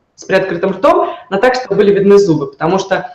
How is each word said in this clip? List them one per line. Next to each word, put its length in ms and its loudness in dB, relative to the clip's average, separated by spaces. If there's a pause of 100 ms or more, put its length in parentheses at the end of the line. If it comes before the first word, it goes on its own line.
(160)
с 80 -20
приоткрытым 480 -2
ртом, 380 -2 (200)
но 80 -4
так, 160 2
чтобы 220 -6
были 180 4
видны 240 4
зубы, 300 0
потому 300 -4
что 360 -4